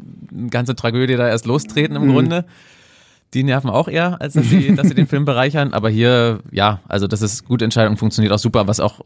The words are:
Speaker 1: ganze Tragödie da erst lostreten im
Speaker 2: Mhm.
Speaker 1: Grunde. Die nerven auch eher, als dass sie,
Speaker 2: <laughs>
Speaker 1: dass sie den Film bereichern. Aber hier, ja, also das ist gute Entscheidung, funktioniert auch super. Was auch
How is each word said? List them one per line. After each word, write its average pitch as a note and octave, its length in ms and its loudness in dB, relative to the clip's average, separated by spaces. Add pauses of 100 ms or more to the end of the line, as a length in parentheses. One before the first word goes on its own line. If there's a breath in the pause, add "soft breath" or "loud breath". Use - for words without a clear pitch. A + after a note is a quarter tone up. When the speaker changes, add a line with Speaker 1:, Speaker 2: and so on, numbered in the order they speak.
(500)
Speaker 1:
ganze A#2+ 260 -4
Tragödie B2 400 0
da A#2+ 120 2
erst A2+ 180 0
lostreten D3 500 -2
im C#3+ 100 0
Speaker 2:
Mhm. C3+ 60 4
Speaker 1:
Grunde. E3 320 2 (880 soft breath)
Die C3 100 0
nerven C3 260 0
auch B2+ 180 0
eher, F3 320 -2
als C#3 140 -8
dass B2+ 140 2
sie, C#3+ 260 4
Speaker 2:
<laughs> - 20 0
Speaker 1:
dass C#3 120 2
sie C3+ 60 -2
den D#3 120 2
Film D3 180 0
bereichern. C#3+ 480 0
Aber A2 180 -2
hier, A#2 500 2 (100)
ja, G2+ 380 0
also G2+ 180 -2
das G2+ 160 -2
ist - 220 -4
gute A#2 200 -2
Entscheidung, A2 320 0
funktioniert G#2+ 360 0
auch G#2 60 2
super. G#2+ 280 0
Was G2+ 140 -2
auch - 260 -4